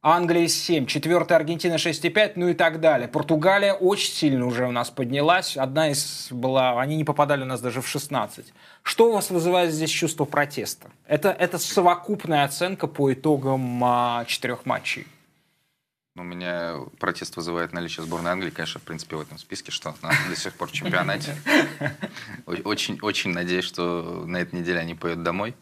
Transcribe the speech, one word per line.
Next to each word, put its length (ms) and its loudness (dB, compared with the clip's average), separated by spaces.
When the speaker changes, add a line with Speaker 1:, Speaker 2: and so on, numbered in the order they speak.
Speaker 1:
Англия 460 4
семь, 400 0
четвёртая 500 2
Аргентина 400 0
шесть 260 -2
и 60 4
пять, 260 2
ну 120 0
и 80 2
так 240 2
далее. 280 4
Португалия 640 4
очень 380 2
сильно 360 2
уже 200 0
у 40 -2
нас 180 -2
поднялась. 680 2
Одна 360 2
из 400 -4
была, 500 2
они 140 0
не 80 0
попадали 400 2
у 20 -6
нас 160 -4
даже 200 -2
в 60 -6
шестнадцать. 680 -4
Что 280 6
у 40 2
вас 160 0
вызывает 420 4
здесь 200 -2
чувство 340 0
протеста? 640 -2
Это, 240 2
это 300 0
совокупная 840 2
оценка 420 -4
по 260 2
итогам, 720 0
а, 420 2
четырёх 400 -4
матчей. 400 -4
Speaker 2:
У 40 -12
меня 540 -6
протест 360 -4
вызывает 380 -4
наличие 300 -6
сборной 280 -4
Англии, 180 -4
конечно, 300 -8
в 40 -20
принципе, 340 -10
в 40 -8
этом 160 -14
списке, 340 -14
что 300 -8
она 140 -2
до 80 -6
сих 200 -8
пор 120 -8
в 40 -14
чемпионате. 640 -2
Speaker 1:
<laughs> 1000 -2
Speaker 2:
О-, 60 -6
очень, 400 -4
очень 300 -2
надеюсь, 320 -2
что 600 -4
на 120 -6
этой 220 -4
неделе 200 -2
они 160 -6
поедут 280 -4
домой. 380 -2